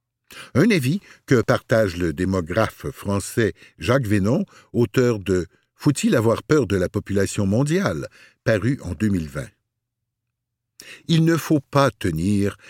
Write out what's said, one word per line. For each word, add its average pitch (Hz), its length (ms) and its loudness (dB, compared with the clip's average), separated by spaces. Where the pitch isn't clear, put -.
Un 190 160 4
avis 165 300 0
que 117 160 4
partage 107 560 0
le 85 160 -2
démographe 90 800 -2
français 101 600 -4
Jacques 117 280 0
Vénon, 104 400 0
auteur 120 460 2
de « 90 280 -2
Faut-il 147 420 0
avoir 113 260 2
peur 147 240 2
de 98 100 0
la 90 120 0
population 98 580 -2
mondiale » 120 600 -2
paru 113 380 0
en 87 120 -8
deux 107 140 -2
mille 85 200 -2
vingt. 67 220 -12
Il 160 160 4
ne 165 120 2
faut 151 240 0
pas 139 300 2
tenir 98 640 -2